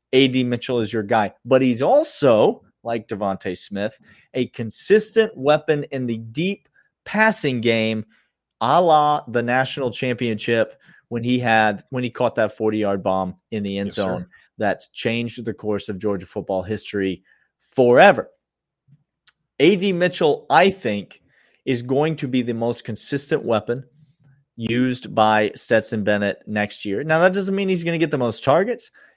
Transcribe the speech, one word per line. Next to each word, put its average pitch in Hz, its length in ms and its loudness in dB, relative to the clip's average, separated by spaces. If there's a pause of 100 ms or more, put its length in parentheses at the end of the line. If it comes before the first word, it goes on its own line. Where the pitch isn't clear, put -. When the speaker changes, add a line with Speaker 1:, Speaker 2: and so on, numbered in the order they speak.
(120)
Speaker 1:
A 131 160 6
D 127 160 0
Mitchell 123 360 -2
is 107 120 -2
your 110 120 -2
guy. 104 300 0 (120)
But 131 160 4
he's 127 220 0
also, 165 800 4 (200)
like 117 240 -6
Devontae 98 500 -4
Smith, 101 420 -8 (340)
a 127 140 -2
consistent 208 880 0
weapon 147 540 2
in 131 160 -4
the 117 100 -4
deep 123 500 -6 (380)
passing 202 540 0
game, 110 460 0 (560)
a 131 180 4
la 151 480 4
the 120 140 -2
national 127 480 -2
championship 117 920 -2 (280)
when 117 160 -6
he 123 160 0
had, 110 500 2
when 127 140 -4
he 120 60 -4
caught 120 260 -2
that 110 200 0
forty-yard 107 460 0
bomb 95 340 -2 (140)
in 107 140 -6
the 98 160 -6
end 101 80 -4
Speaker 2:
Yes, 98 80 -10
sir. 107 60 -4
Speaker 1:
zone 92 260 -6 (320)
that 101 240 -2 (100)
changed 117 500 -6
the 113 100 -6
course 104 360 -6
of 98 80 -8
Georgia 98 300 -4
football 95 340 -6
history 98 600 -6 (340)
forever. 135 720 4 (1300)
A 170 160 6
D 196 160 0
Mitchell, 175 600 0
I 175 180 6
think, 104 520 -6 (440)
is 123 160 -2
going 147 360 -2
to 143 100 -6
be 127 160 0
the 117 100 -4
most 117 300 -4
consistent 139 600 -6
weapon 117 420 -2 (680)
used 117 600 -2
by 107 400 4
Stetson 110 480 0
Bennett 101 420 -2
next 104 400 -6
year. 104 180 -4
Now, 160 180 0
that 185 120 4
doesn't 196 220 -4
mean 196 140 -2
he's 170 160 -2
gonna 170 120 -2
get 156 140 0
the 151 80 -2
most 120 240 -2
targets. 185 480 0 (260)